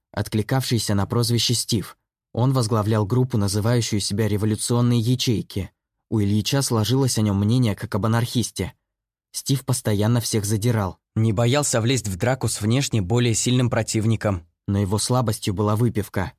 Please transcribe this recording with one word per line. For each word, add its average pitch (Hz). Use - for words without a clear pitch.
откликавшийся 110
на 98
прозвище 117
Стив. -
Он 127
возглавлял 110
группу, 127
называющую 107
себя 104
"Революционные 117
ячейки". 113
У 110
Ильича 104
сложилось 123
о 110
нем 101
мнение 110
как -
об 101
анархисте. 113
Стив -
постоянно 113
всех 110
задирал, 107
не 113
боялся 120
влезть 123
в 95
драку 120
с -
внешне 117
более 117
сильным 123
противником. 110
Но 101
его 101
слабостью 110
была 104
выпивка. 104